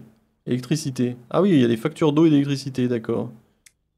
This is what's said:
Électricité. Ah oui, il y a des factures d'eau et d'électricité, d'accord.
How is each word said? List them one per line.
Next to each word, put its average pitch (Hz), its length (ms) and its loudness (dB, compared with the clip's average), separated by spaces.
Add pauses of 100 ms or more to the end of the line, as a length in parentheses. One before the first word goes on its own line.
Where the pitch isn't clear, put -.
(460)
Électricité. 127 680 -4 (140)
Ah 156 100 0
oui, 196 120 2
il 156 60 4
y 123 60 6
a 117 40 4
des 117 100 0
factures 143 340 0
d'eau 156 140 4
et 160 40 4
d'électricité, 139 560 0
d'accord. 117 440 -4 (680)